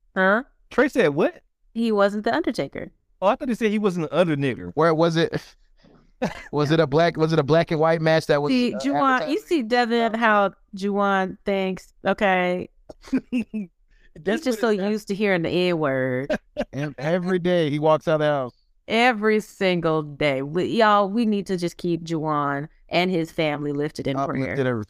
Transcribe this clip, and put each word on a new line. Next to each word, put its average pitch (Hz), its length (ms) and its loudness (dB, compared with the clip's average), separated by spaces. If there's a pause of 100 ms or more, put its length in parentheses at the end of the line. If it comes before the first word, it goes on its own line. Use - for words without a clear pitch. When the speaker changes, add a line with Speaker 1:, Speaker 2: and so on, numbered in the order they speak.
(160)
Speaker 1:
Huh? 190 260 2 (300)
Speaker 2:
Trey 269 180 2
said 208 200 4
what? 185 340 -2 (320)
Speaker 1:
He 226 160 0
wasn't 202 320 2
The 233 100 0
Undertaker. 254 560 -4 (320)
Speaker 2:
Oh, 185 60 2
I 233 80 4
thought 262 140 -6
he 233 60 -2
said 220 140 0
he 208 80 0
wasn't 180 340 0
an 143 80 -2
under 165 160 2
nigger. 120 380 -4
Speaker 3:
Where 160 220 2
was 165 200 2
it? 165 160 0
<laughs> - 240 -8 (960)
Was 143 180 0
it 165 100 4
a 160 60 4
black, 160 320 2
was 160 160 0
it 156 60 2
a 143 40 2
black 160 280 2
and 156 80 0
white 165 200 2
match 160 280 2
that 147 160 2
was, 147 80 0
Speaker 1:
See, 247 240 0
Speaker 3:
uh, - 20 -8
Speaker 1:
Juwan, 135 140 -4
you 277 60 -2
Speaker 3:
advertising? 269 500 0
Speaker 1:
see, 330 160 0
Devin, 233 500 0
how 208 380 2 (260)
Juwan 196 580 -2 (100)
thinks, 190 460 -4 (140)
okay? 185 640 0 (220)
Speaker 2:
<laughs> - 200 -20
That's 262 200 -2
Speaker 1:
He's 214 380 -6 (560)
just 214 200 -2
Speaker 2:
what 233 140 -2
Speaker 1:
so 233 100 2
Speaker 2:
it 202 220 0
Speaker 1:
used 214 160 -6
to 202 80 -4
hearing 196 260 0
the 165 80 -2
N-word. 143 880 0 (180)
Speaker 3:
<laughs> - 180 -8
And 143 260 -6
every 180 400 -2
day 170 320 2
he 147 80 -2
walks 156 280 2
out 160 80 2
of 151 40 0
the 151 80 0
house. 135 260 -2 (340)
Speaker 1:
Every 220 520 2
single 170 640 0
day. 143 400 -2
We, 151 220 -2
y'all, 208 440 4
we 226 160 0
need 208 220 0
to 190 100 -2
just 170 200 -4
keep 170 260 -2
Juwan 151 640 -4 (220)
and 175 200 0
his 165 220 -2
family 147 400 -4
lifted 147 340 -6
in 139 100 -2
Speaker 3:
Uplifted 131 420 -4
Speaker 1:
prayer. 131 100 0
Speaker 3:
every-, 117 220 -2